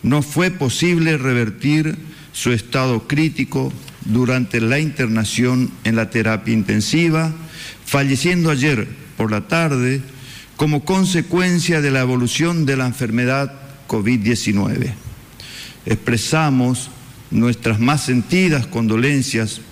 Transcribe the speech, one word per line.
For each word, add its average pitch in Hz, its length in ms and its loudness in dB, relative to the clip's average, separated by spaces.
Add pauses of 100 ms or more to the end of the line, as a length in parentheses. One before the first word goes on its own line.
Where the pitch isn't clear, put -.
no 143 200 2
fue 180 280 0
posible 160 680 2
revertir 135 760 0 (360)
su - 200 -2
estado 123 540 -2
crítico 139 680 0 (320)
durante 123 560 0
la 117 180 2
internación 127 920 0 (140)
en 113 120 2
la 113 140 0
terapia 110 420 0
intensiva, 156 800 2 (540)
falleciendo 156 640 2
ayer 131 360 0 (300)
por 110 140 0
la 104 180 -4
tarde 135 540 0 (540)
como 147 280 0
consecuencia 175 960 2
de 143 100 2
la 135 100 2
evolución 131 680 2
de 135 100 2
la 131 80 0
enfermedad 123 680 0 (360)
covid 113 340 0
diecinueve. 107 720 0 (960)
Expresamos 127 1040 0 (400)
nuestras 113 500 2
más 135 240 2
sentidas 135 640 2
condolencias 117 1040 0